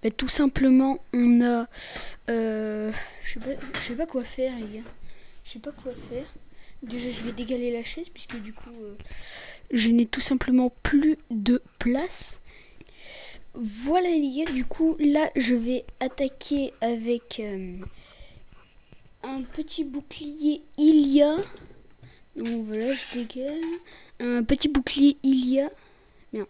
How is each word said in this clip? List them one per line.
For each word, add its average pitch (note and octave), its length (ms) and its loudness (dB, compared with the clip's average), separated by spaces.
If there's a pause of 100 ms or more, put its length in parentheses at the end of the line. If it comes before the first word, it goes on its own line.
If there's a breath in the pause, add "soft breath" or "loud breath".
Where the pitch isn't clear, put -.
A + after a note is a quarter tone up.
bah, A3+ 80 0
tout C4 180 -4
simplement, C4+ 680 6 (160)
on A#3+ 260 8
a, A#3+ 260 2 (600 loud breath)
euh, G#3+ 640 -2 (300 loud breath)
je - 120 -4
sais A3+ 60 -4
pas, B3+ 140 -6 (200)
je - 60 -6
sais - 140 -6
pas C#4+ 100 -2
quoi C4+ 180 -4
faire, B3+ 360 -4
les G#3+ 220 -10
gars. A3+ 100 -14 (540 soft breath)
Je - 80 -14
sais A#3 60 -14
pas C#4+ 140 -12
quoi C4 200 -10 (180)
faire. B3+ 160 -8 (560 soft breath)
Déjà, A#3+ 260 -8
je A3+ 140 -8
vais A#3 100 -6
dégaler A#3+ 400 -2
la A#3 100 -4
chaise, D#4+ 280 -8
puisque - 260 -14
du A3 160 -10
coup, A#3+ 300 -14
euh, G#3 160 -14 (720 loud breath)
je A3+ 180 2
n'ai A#3 160 6
tout - 160 -4
simplement B3+ 480 2 (140)
plus D4+ 340 4 (140)
de A#3+ 320 2 (160)
place. - 600 -2 (1160 loud breath)
Voilà, B3+ 560 0
les D4 340 0
gars, D#4+ 80 -4
du B3+ 140 -2
coup, D#4+ 320 2
là, D4 360 4
je B3 200 2
vais A#3+ 320 -2 (140)
attaquer C4+ 840 -2
avec, A#3 580 -2
euh, F#3+ 380 -6 (1400 soft breath)
un C4+ 200 -8
petit D#4 420 -6
bouclier D4 760 -4 (160)
Ilia. D4 640 8 (1000 soft breath)
Donc A3+ 300 -4
voilà, A3 260 -2
je C4 120 -6 (100)
dégale. C4 500 -6 (560 loud breath)
Un A#3+ 220 0
petit C#4 260 2
bouclier C#4 540 4
Ilia. C4+ 480 4 (600 soft breath)
Bien. G#3+ 200 -6